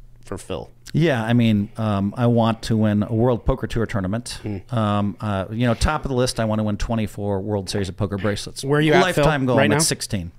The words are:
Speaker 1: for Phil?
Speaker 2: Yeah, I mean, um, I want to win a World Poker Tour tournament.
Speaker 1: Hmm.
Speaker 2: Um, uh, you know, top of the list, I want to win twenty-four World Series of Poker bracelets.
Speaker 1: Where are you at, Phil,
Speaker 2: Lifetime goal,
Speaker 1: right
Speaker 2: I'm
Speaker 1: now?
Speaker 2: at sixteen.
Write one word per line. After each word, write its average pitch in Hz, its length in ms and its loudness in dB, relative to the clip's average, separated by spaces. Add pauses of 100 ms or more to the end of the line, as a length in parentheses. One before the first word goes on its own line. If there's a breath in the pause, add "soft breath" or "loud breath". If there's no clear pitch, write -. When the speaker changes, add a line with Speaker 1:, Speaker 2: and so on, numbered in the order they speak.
(240)
Speaker 1:
for 95 140 -10
Phil? 85 320 -10 (240)
Speaker 2:
Yeah, 147 300 2
I 113 100 0
mean, 110 420 4
um, 101 400 -2
I 120 120 0
want 113 360 2
to 117 140 0
win 104 260 2
a 113 100 -4
World 117 320 0
Poker 123 220 -2
Tour 110 180 -2
tournament. 101 580 -6
Speaker 1:
Hmm. 104 140 -6 (160)
Speaker 2:
Um, 104 460 0
uh, 98 320 -2
you 117 160 -2
know, 117 60 2
top 151 320 0
of 143 40 -6
the 131 60 -2
list, 123 240 0
I 113 60 0
want 107 140 0
to 110 40 0
win 104 140 -2
twenty-four 101 640 -4
World 101 280 -4
Series 98 200 -4
of 90 80 -10
Poker 101 200 -2
bracelets. 101 460 -4
Speaker 1:
Where 139 140 2
are 151 40 4
you 151 120 4
at, 180 220 4
Phil, 151 100 4
Speaker 2:
Lifetime 143 220 2
goal, 123 100 4
Speaker 1:
right 135 80 8
Speaker 2:
I'm 147 60 4
Speaker 1:
now? 143 60 4
Speaker 2:
at 156 40 2
sixteen. 101 580 -4